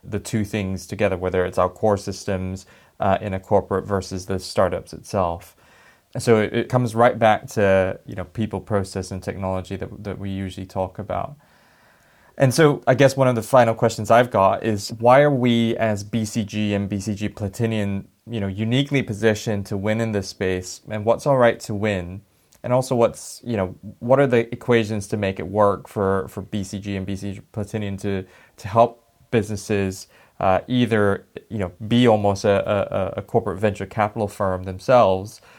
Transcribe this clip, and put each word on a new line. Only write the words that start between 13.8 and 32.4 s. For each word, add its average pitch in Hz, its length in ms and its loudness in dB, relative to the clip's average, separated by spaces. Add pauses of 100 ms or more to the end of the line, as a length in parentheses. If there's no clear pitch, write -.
I've 120 180 6
got 98 320 2
is, 107 380 -4
why 127 220 8
are 147 80 4
we 120 460 2
as 104 280 -2
B 110 200 -2
C 107 200 -4
G 104 300 -2
and 101 140 -2
B 101 120 -2
C 107 140 -4
G 104 140 -4
Platinian, 101 760 -4 (240)
you 117 100 -6
know, 101 80 -4
uniquely 120 560 0
positioned 104 640 -2
to 104 100 -6
win 107 240 -2
in 113 120 -2
this 98 160 -4
space, 92 600 -4
and 107 160 -6
what's 117 220 0
our 139 100 4
right 120 240 4
to - 140 -8
win? 98 480 -4 (400)
And 120 100 -2
also 127 220 0
what's, - 500 0
you 117 120 -2
know, 92 180 -2 (240)
what 131 220 4
are 139 80 4
the 117 260 2
equations 110 540 0
to 110 80 -2
make 98 240 -2
it 85 80 -8
work 101 400 2
for, 98 400 0
for - 140 -10
B 101 200 -8
C 98 160 -10
G 101 180 -6
and 95 80 -6
B 98 120 -6
C 101 160 -8
G 98 80 -14 (120)
Platinian 101 500 -6
to, 98 220 -2 (340)
to 104 100 -14
help 117 360 2 (280)
businesses, 98 760 -2 (320)
uh, 92 300 2
either, 107 580 0 (220)
you 113 100 -8
know, 87 140 -4 (160)
be 120 180 4
almost 101 380 4